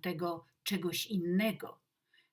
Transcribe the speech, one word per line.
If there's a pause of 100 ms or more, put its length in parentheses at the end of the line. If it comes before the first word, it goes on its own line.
tego (180)
czegoś
innego, (540)